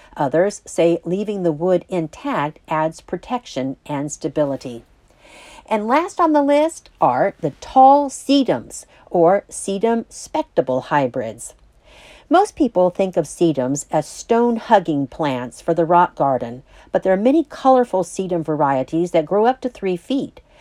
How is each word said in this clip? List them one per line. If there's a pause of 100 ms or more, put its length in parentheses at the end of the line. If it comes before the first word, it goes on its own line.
(180)
Others
say
leaving
the
wood
intact
adds
protection
and
stability. (840)
And
last
on
the
list (100)
are
the (100)
tall
sedums, (240)
or
sedum
spectable
hybrids. (760)
Most
people
think
of
sedums
as
stone-hugging
plants
for
the
rock
garden, (280)
but
there
are
many
colorful
sedum
varieties
that
grow
up
to
three
feet. (200)